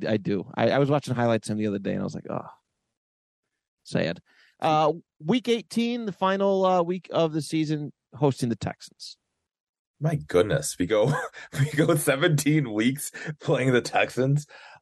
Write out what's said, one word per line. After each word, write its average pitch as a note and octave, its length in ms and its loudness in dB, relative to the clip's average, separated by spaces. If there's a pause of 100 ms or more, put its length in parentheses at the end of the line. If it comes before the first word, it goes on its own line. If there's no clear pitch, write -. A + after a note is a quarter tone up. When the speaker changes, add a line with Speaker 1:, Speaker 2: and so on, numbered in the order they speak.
Speaker 1:
I A2 80 2
do. F#2+ 380 -2
I, A#2 160 2
I B2+ 80 2
was C#3 100 4
watching C#3 260 0
highlights A#2 340 0
of A2 40 -4
him G#2+ 60 -4
the G#2+ 80 -2
other G2+ 120 -2
day, G2 140 -4
and G2 80 -4
I G2 40 -4
was G2 100 -6
like, - 160 -12
"Oh, - 160 -8 (1400)
sad." - 380 -4 (400)
Uh, D#3 320 4 (260)
week G3 300 0
eighteen, A#3 580 -2
the G3 60 -4
final, F#3+ 520 2
uh, F#3 180 4
week F3 300 -6
of D#3+ 200 2
the D#3 100 -2
season, D3+ 500 -4 (220)
hosting C3 340 0
the A2+ 80 -2
Texans. - 600 -12 (840)
Speaker 2:
My D#3 160 0
goodness, D#2+ 640 0
we F2 80 0
go, A2 260 2 (240)
<laughs> - 220 -10
we C#3 140 2
go D#3 220 2
seventeen D3+ 760 2
weeks A#2+ 380 0 (300)
playing C3 320 0
the A#2 100 4
Texans. C3 640 0 (360)